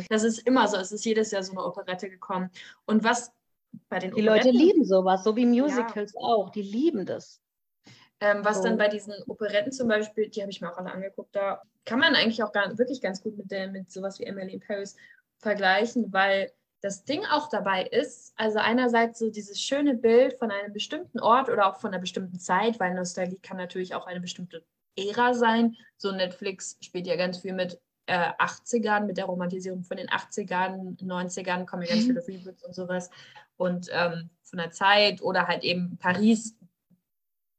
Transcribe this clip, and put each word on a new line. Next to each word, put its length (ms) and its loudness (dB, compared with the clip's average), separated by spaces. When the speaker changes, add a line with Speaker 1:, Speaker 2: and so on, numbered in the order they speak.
Speaker 1:
das 140 2
ist 160 0
immer 280 2
so, 100 0
es 140 -6
ist 140 -8
jedes 240 2
Jahr 140 -4
so 80 -12
eine 120 -8
Operette 460 -8
gekommen. 400 -6
Und 180 4
was 280 0
bei 100 -4
den 160 -6
Speaker 2:
Die 60 0
Leute 280 6
Speaker 1:
Operetten 80 6
Speaker 2:
lieben 280 8
sowas, 380 4
so 120 2
wie 100 2
Speaker 1:
Ja. 160 4
Speaker 2:
Musicals 560 -2
auch, 320 0
die 140 -8
lieben 420 0
das. 340 -10
Speaker 1:
Ähm, 240 2
was 140 2
Speaker 2:
So. 60 -2
Speaker 1:
dann 140 2
bei 100 4
diesen 260 -4
Operetten 440 -2
zum 160 -4
Beispiel, 420 0
die 120 -8
hab 80 -8
ich 120 -12
mir 100 -8
auch 60 -14
alle 140 -10
angeguckt, 440 -10
da 260 -2
kann 140 -2
man 160 6
eigentlich 280 2
auch 80 -4
gar, 260 -2
wirklich 240 0
ganz 200 -6
gut 160 -8
mit 140 -12
der, 180 -6
mit 220 -12
sowas 280 -10
wie 40 -8
Emily 300 -10
in 60 -12
Paris 360 -8
vergleichen, 760 2
weil 400 2
das 240 -8
Ding 200 -4
auch 240 0
dabei 340 -2
ist, 540 -4
also 220 0
einerseits 600 2
so 100 0
dieses 320 -10
schöne 340 2
Bild 440 6
von 120 -2
einem 220 -6
bestimmten 460 -8
Ort 300 4
oder 180 2
auch 120 -4
von 120 -6
einer 80 -4
bestimmten 400 -8
Zeit, 400 0
weil 140 -2
Nostalgie 460 -6
kann 180 -14
natürlich 380 -8
auch 120 -10
eine 120 -10
bestimmte 440 -12
Ära 380 0
sein. 420 2
So 140 -4
Netflix 720 -6
spielt 260 -8
ja 80 10
ganz 240 2
viel 140 -4
mit, 260 -2
äh, 300 4
achtzigern, 720 2
mit 100 -2
der 80 -2
Romantisierung 580 -4
von 140 -8
den 140 -6
achtzigern, 880 -4
neunzigern 640 -4
kommen 180 -8
ja 60 -6
ganz 140 4
Speaker 3:
Mhm. 40 2
Speaker 1:
viele 200 0
Reboots 360 -16
und 120 -16
sowas. 340 -6
Und, 340 -2
ähm, 380 -4
von 140 -14
der 140 -6
Zeit 500 2
oder 260 0
halt 160 -2
eben 340 -2
Paris 580 2